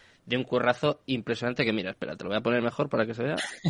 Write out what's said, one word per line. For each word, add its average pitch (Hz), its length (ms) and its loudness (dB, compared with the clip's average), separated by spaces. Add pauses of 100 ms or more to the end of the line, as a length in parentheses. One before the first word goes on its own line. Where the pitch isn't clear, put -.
(260)
de 123 100 0
un 127 80 0
currazo 123 640 2
impresionante 120 580 -2
que, 113 80 4
mira, 95 200 0
espera, - 220 -8
te 92 100 -10
lo 90 60 -4
voy 107 80 2
a 113 40 0
poner 120 200 2
mejor 139 280 -2
para 113 160 2
que 113 80 -6
se 117 80 -6
vea. 151 140 -2 (340)